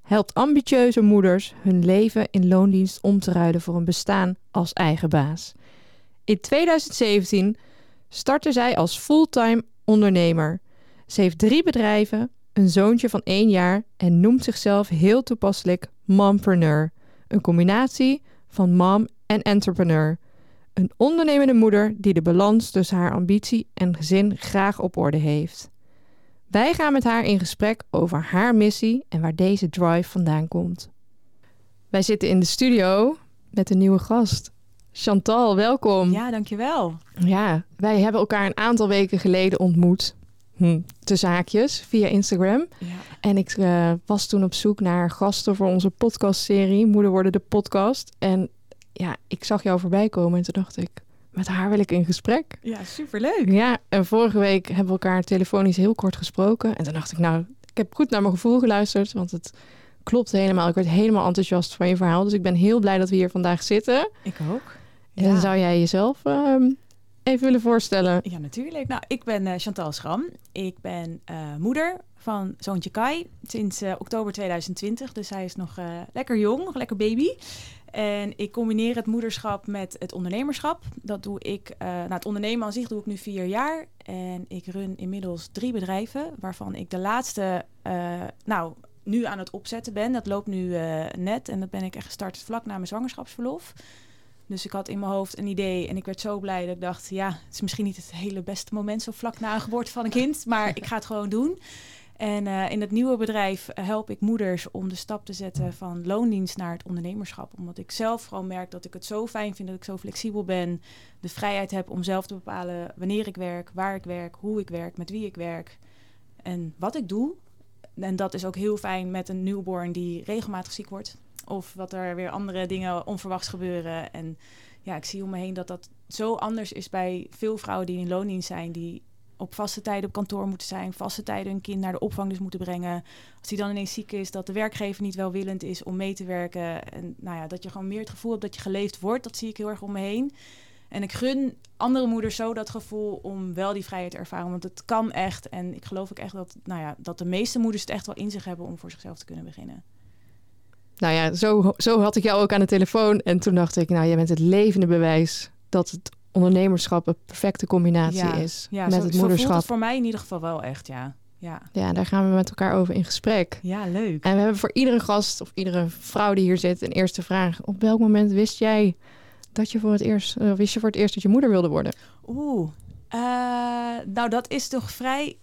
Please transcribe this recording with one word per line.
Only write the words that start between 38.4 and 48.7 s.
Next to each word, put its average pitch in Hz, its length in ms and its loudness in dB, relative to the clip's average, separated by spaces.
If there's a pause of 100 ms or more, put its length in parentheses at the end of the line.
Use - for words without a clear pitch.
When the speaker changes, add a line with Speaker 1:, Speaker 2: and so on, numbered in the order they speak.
Speaker 1:
een - 120 -2
aantal 220 300 4
weken 196 320 2
geleden 185 400 2
ontmoet. 175 560 4 (400)
Hm, 170 240 4 (240)
tussen 190 260 2
haakjes, 208 500 2
via 214 280 2
Instagram. 202 580 2 (140)
Speaker 2:
Ja. 175 80 -10 (340)
Speaker 1:
En 202 160 4
ik, 190 140 0
eh, 175 400 4 (140)
was 202 220 0
toen 196 160 2
op 180 100 0
zoek 208 260 0
naar 175 320 2
gasten 196 440 0
voor 190 120 2
onze 185 220 4
podcastserie 196 960 2
Moeder 208 260 6
Worden, 190 200 4
de 190 80 0
podcast. 208 800 0
En 190 300 2 (440)